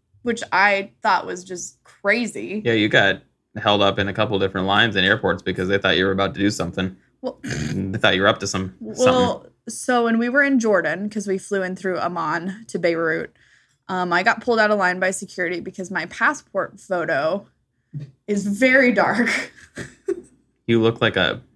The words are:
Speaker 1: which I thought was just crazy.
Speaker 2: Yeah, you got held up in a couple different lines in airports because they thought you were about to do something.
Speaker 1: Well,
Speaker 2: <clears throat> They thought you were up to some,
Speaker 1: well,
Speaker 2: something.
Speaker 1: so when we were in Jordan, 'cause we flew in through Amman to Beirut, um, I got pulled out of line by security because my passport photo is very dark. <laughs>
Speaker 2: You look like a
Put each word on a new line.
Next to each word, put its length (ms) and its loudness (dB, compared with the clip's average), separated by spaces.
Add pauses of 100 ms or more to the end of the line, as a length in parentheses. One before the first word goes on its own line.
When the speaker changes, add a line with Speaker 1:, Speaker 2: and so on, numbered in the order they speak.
(220)
Speaker 1:
which 200 -4 (100)
I 380 2 (120)
thought 240 2
was 180 -10
just 400 -14
crazy. 800 -4
Speaker 2:
Yeah, 80 2
you 160 4
got 340 4 (340)
held 260 2
up 160 2
in 100 0
a 60 -6
couple 240 0
different 280 0
lines 300 2
in 80 2
airports 380 2
because 260 -4
they 100 2
thought 180 2
you 100 2
were 60 0
about 220 -2
to 60 -8
do 100 2
something. 460 -6 (240)
Speaker 1:
Well, 200 -8
Speaker 2:
<clears throat> 40 -20
They 540 -6
thought 180 2
you 60 2
were 60 4
up 120 2
to 60 -4
some, 340 -6
Speaker 1:
well, 160 -12
Speaker 2:
something. 540 2 (180)
Speaker 1:
so 360 -2
when 140 2
we 100 0
were 140 2
in 160 4
Jordan, 520 2
'cause 160 -6
we 120 -2
flew 240 -4
in 140 -6
through 220 -4
Amman 680 -4
to 100 -8
Beirut, 540 -2 (560)
um, 240 -2
I 100 2
got 180 2
pulled 180 0
out 120 4
of 80 2
line 200 2
by 120 0
security 500 -6
because 300 -12
my 160 -6
passport 760 -4
photo 680 -2 (800)
is 200 -2
very 460 4
dark. 360 2 (480)
<laughs> 100 -12 (800)
Speaker 2:
You 140 4
look 220 2
like 140 2
a 260 0 (140)